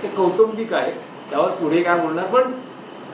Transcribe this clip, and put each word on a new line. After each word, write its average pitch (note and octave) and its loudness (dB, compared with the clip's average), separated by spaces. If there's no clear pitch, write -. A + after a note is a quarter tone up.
ते G3+ -4
कौटुंबिक G#3 2
आहे, - 0
त्यावर E3+ 2
पुढे E3 2
काय E3+ 4
बोलणार, E3 -2
पण B3+ 4